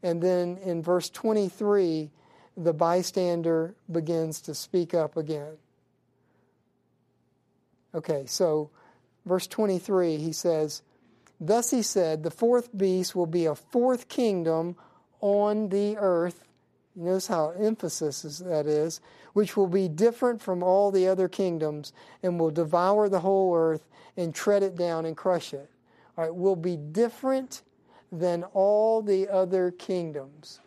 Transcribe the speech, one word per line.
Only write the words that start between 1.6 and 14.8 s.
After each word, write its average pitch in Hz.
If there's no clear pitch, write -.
the 170
bystander 170
begins 160
to 151
speak 175
up 156
again. 151
Okay, 156
so 156
verse 180
twenty-three, 185
he 160
says, 156
"Thus 214
he 247
said, 160
the 160
fourth 240
beast 185
will 175
be 165
a 151
fourth 247
kingdom 175